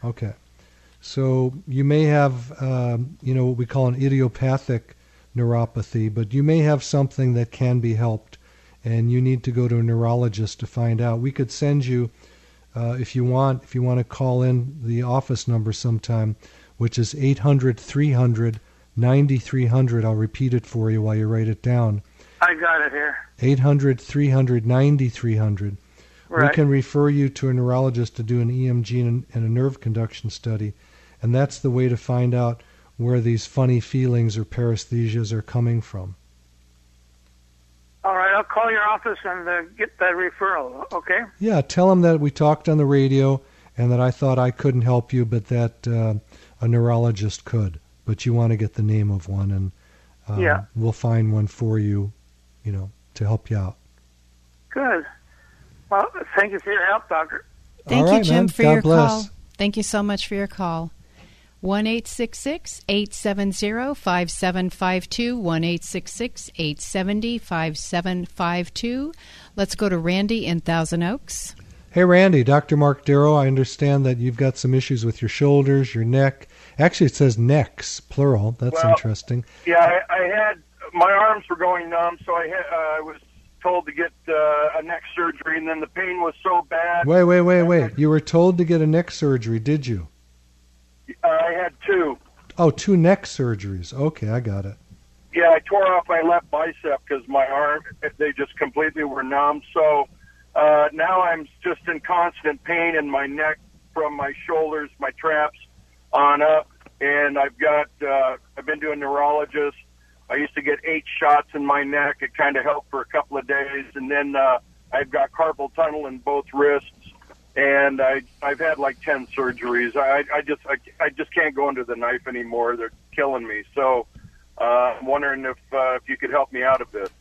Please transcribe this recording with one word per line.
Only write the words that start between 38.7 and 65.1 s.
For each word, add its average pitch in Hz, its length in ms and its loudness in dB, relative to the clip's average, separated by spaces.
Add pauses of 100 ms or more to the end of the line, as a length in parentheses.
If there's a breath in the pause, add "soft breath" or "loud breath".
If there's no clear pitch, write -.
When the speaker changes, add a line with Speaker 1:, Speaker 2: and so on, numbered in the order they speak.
Speaker 2:
your 214 120 0
office 214 420 -2
and, 180 240 -6
uh, 175 140 -4 (160)
get 208 220 -6
that 185 140 2
referral, 170 760 -4
okay? 180 280 -2 (180)
Speaker 1:
Yeah, 196 220 0
tell 180 320 2
'em 185 80 4
that 165 180 4
we 147 140 0
talked 151 360 0
on 156 80 4
the 151 100 4
radio 135 540 2 (380 soft breath)
and 123 140 2
that 123 80 2
I 127 100 2
thought 131 280 0
I 127 120 2
couldn't 127 320 0
help 123 300 0
you, 123 120 2
but 113 220 -2
that, 117 400 -2
uh, 113 280 0 (460 soft breath)
a 120 80 0
neurologist 117 760 0
could. 98 340 -2 (260)
But 110 220 -4
you 120 80 2
want 117 160 2
to 113 60 2
get 107 180 -4
the 107 80 -2
name 107 280 2
of 95 180 -4
one, 98 240 -2
and, 95 200 -2 (560 soft breath)
uh, 104 120 -4
Speaker 2:
Yeah. 147 240 0 (100)
Speaker 1:
we'll 113 180 -2
find 113 400 0
one 107 140 0
for 110 320 -4
you, 101 340 -2 (520)
you 107 80 -6
know, 95 180 -8 (240)
to 113 100 -6
help 107 260 -4
you 110 60 -2
out. 95 200 -4 (920)
Speaker 2:
Good. 240 340 -2 (840 soft breath)
Well, 202 180 2 (300)
thank 202 160 2
you 196 60 -6
for 202 140 -6
your 190 140 0
help, 208 220 -2
Doctor. 160 360 -4 (420)
Speaker 3:
Thank 139 160 2
Speaker 1:
All 165 60 4
Speaker 3:
you, 190 100 6
Speaker 1:
right, 214 60 2
Speaker 3:
Jim, 156 100 2
Speaker 1:
man. 185 140 4
Speaker 3:
for - 160 0
Speaker 1:
God 151 80 8
Speaker 3:
your - 100 4
Speaker 1:
bless. 160 280 6
Speaker 3:
call. 220 140 -2 (340)
Thank 202 180 -2
you 214 80 -4
so 208 180 -2
much 202 240 -4
for - 80 -8
your 202 140 -4
call. 165 420 -6 (680 soft breath)
One 202 260 -2
eight 226 220 -4
six - 320 -8
six, - 480 -8
eight 202 260 -2
seven 202 380 -4
zero, 233 420 -4
five 180 380 -2
seven 185 360 -2
five 185 400 -4
two, 240 300 -4